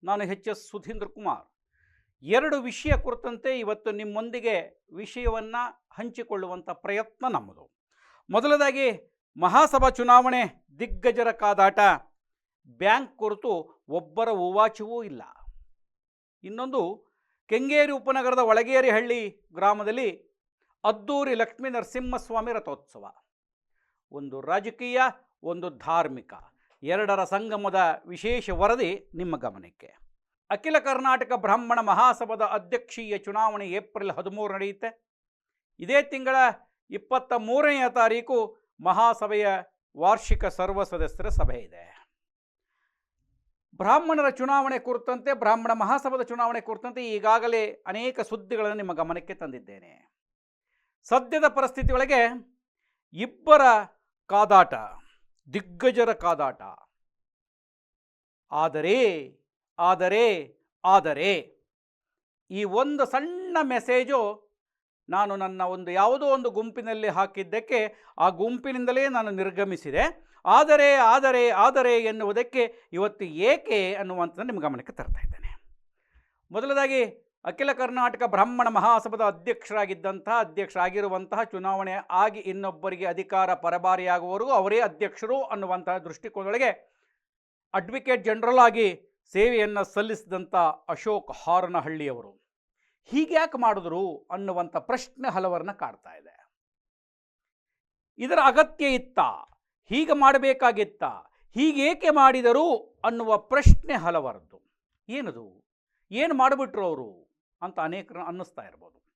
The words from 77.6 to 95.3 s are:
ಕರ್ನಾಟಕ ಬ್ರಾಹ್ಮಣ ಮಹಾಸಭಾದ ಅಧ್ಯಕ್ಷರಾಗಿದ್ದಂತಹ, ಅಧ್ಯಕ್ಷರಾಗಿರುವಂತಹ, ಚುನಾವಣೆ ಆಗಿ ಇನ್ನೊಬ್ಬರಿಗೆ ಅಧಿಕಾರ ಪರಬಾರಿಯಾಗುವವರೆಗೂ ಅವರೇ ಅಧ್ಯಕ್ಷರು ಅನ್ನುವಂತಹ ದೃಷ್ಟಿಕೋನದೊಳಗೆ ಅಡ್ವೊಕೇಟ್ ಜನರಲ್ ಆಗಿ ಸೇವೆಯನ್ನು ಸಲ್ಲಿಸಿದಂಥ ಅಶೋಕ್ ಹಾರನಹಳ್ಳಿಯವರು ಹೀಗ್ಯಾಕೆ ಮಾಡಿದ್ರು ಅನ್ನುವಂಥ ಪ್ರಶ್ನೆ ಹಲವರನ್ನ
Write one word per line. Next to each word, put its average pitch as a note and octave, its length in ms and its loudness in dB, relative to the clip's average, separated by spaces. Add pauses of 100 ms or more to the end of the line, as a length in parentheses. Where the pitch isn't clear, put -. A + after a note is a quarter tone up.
ಕರ್ನಾಟಕ B3 540 -2
ಬ್ರಾಹ್ಮಣ A#3 420 2
ಮಹಾಸಭಾದ A3 520 2
ಅಧ್ಯಕ್ಷರಾಗಿದ್ದಂತಹ, G3 1160 -4
ಅಧ್ಯಕ್ಷರಾಗಿರುವಂತಹ, F#3+ 1040 -2
ಚುನಾವಣೆ F#3+ 500 -4 (180)
ಆಗಿ G3+ 300 2
ಇನ್ನೊಬ್ಬರಿಗೆ F#3+ 640 -8
ಅಧಿಕಾರ F#3 480 0
ಪರಬಾರಿಯಾಗುವವರೆಗೂ F3+ 960 -2
ಅವರೇ G#3+ 300 2
ಅಧ್ಯಕ್ಷರು A3 640 -4
ಅನ್ನುವಂತಹ F#3 560 -6
ದೃಷ್ಟಿಕೋನದೊಳಗೆ G3 1000 -6 (760)
ಅಡ್ವೊಕೇಟ್ A#3 500 -2
ಜನರಲ್ A3+ 340 2
ಆಗಿ A3 420 4 (320)
ಸೇವೆಯನ್ನು G#3 520 2
ಸಲ್ಲಿಸಿದಂಥ G#3 720 -8 (340)
ಅಶೋಕ್ G3+ 460 -6 (100)
ಹಾರನಹಳ್ಳಿಯವರು D#3 1040 -4 (560)
ಹೀಗ್ಯಾಕೆ D#4 540 0
ಮಾಡಿದ್ರು F#3+ 720 -2
ಅನ್ನುವಂಥ F3 460 -6
ಪ್ರಶ್ನೆ B3+ 520 -8
ಹಲವರನ್ನ F#3 440 -4